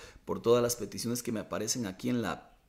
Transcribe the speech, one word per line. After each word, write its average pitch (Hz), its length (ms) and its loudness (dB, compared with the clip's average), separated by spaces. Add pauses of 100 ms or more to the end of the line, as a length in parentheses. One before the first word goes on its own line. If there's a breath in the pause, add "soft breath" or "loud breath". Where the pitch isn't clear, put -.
(240 loud breath)
por 95 180 -4
todas 120 200 8
las 120 120 2
peticiones 110 480 -4
que 123 100 -2
me 107 80 -2
aparecen 107 460 -2
aquí 95 240 -4
en 123 100 0
la 85 360 -4 (120)